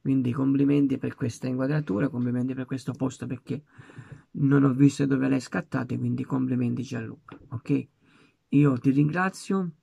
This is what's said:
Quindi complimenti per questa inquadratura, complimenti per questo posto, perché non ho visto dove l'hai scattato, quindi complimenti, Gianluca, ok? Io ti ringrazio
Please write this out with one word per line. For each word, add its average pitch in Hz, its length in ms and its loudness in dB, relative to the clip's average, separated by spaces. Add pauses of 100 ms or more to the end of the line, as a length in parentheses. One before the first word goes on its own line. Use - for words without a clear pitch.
Quindi 135 320 0
complimenti 139 640 2
per - 180 -6
questa 127 340 -6
inquadratura, 147 600 -2
complimenti 123 460 -2
per 131 120 -8
questo 131 260 -6
posto, 127 340 -6
perché 127 380 -8 (680)
non 139 320 4
ho 139 80 4
visto 139 340 4
dove 135 220 0
l'hai 135 120 0
scattato, 127 560 -6
quindi 123 280 -4
complimenti, 123 580 -2
Gianluca, 117 560 -12 (100)
ok? 131 400 -4 (600)
Io 139 280 4
ti 139 120 2
ringrazio 175 840 0 (100)